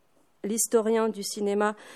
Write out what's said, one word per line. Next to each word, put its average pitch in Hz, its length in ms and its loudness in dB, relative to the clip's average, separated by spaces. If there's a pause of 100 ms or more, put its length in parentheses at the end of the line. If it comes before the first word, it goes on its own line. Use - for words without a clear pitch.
(440)
l'historien 220 640 2
du 202 160 -6
cinéma 208 500 0 (220)